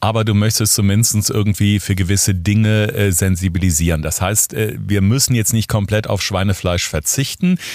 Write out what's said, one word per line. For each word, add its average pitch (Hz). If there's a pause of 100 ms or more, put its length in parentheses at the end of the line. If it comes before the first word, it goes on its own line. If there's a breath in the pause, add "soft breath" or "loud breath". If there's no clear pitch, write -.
aber 110
du 110
möchtest 107
zumindest 104
irgendwie 101
für 98
gewisse 95
Dinge, 107
äh, 101
sensibilisieren. 85
Das -
heißt, 98
äh, 107
wir 101
müssen 120
jetzt 110
nicht 113
komplett 107
auf 101
Schweinefleisch 92
verzichten, 143 (160 loud breath)